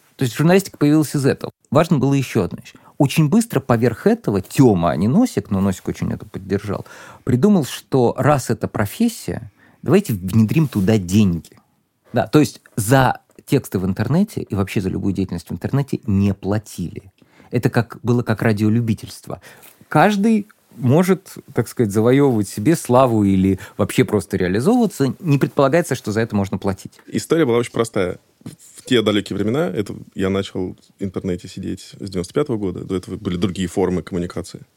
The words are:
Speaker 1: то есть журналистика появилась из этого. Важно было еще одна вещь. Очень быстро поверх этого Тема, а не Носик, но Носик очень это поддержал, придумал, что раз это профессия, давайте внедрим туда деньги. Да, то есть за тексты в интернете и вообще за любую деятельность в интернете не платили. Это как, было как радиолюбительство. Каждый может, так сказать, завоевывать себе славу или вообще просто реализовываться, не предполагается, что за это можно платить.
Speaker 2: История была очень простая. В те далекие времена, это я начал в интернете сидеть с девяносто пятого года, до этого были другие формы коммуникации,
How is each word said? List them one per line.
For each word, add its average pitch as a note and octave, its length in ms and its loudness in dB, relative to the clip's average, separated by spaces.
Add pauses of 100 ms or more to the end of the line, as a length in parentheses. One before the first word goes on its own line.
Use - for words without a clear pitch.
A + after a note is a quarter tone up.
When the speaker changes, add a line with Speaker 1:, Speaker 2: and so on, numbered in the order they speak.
(160)
Speaker 1:
то C#3+ 80 -2
есть A#2 120 -4
журналистика F3+ 420 2
появилась D3+ 360 2
из C3+ 120 0
этого. - 260 -2 (180)
Важно D#3+ 280 2
было C#3 160 2
еще B2 300 0
одна - 160 -8
вещь. - 140 -20 (240)
Очень D3 300 2
быстро G#3 320 0
поверх A#2 460 0
этого G3 340 0
Тема, F#2 500 4
а C2 60 -2
не F#2+ 120 0
Носик, - 420 0
но F#2+ 100 0
Носик F#2+ 280 -2
очень - 240 -4
это - 120 -10
поддержал, F#2+ 640 -6 (380)
придумал, D#3+ 400 4
что - 520 0
раз C#3 340 0
это G#2+ 180 -2
профессия, - 840 -4 (320)
давайте F3 300 2
внедрим A2 560 2
туда G#2+ 300 2
деньги. F2+ 600 0 (540)
Да, - 160 0
то D3+ 100 4
есть - 220 0 (160)
за B2 440 2 (240)
тексты - 340 -2
в F#2 80 -4
интернете A2 560 -2
и - 120 -8
вообще G2 260 -2
за F#2 80 -2
любую F#2+ 260 -2
деятельность F#2 360 -6
в - 20 -8
интернете C3+ 540 -4
не G2 260 2
платили. - 800 -8 (380)
Это A#2+ 200 0
как, - 320 -2
было A#2+ 200 2
как A2 200 -2
радиолюбительство. A2 1000 -2 (480)
Каждый G3+ 580 2 (300)
может, E3+ 580 2 (200)
так A#2+ 140 -2
сказать, G#2+ 240 -2
завоевывать A#2 560 4
себе D3+ 280 0
славу B2 480 4
или F#2+ 340 4 (180)
вообще G#2+ 280 0
просто G2+ 320 -2
реализовываться, C3 840 0
не D3 180 2
предполагается, C#3+ 560 0
что - 180 -6
за G#2+ 80 0
это A2+ 160 -2
можно G2 220 -2
платить. - 340 -6 (140)
Speaker 2:
История D#3 380 0
была A#2+ 140 2
очень A#2+ 140 -4
простая. G#2+ 460 -4 (260)
В - 400 -20
те B2+ 180 2
далекие G#2 340 -2
времена, A#2 320 -2
это - 260 -6 (220)
я G2 120 -2
начал G2 480 -6 (220)
в - 60 -10
интернете F#2 420 -6
сидеть F#2 540 -12
с G2+ 100 -12
девяносто F2+ 240 -8
пятого C3 220 -2
года, G2+ 240 -6
до - 160 -6
этого F#2 200 -8
были F2+ 200 -6
другие F2+ 320 -4
формы F2+ 340 -2
коммуникации, F2 600 -8 (140)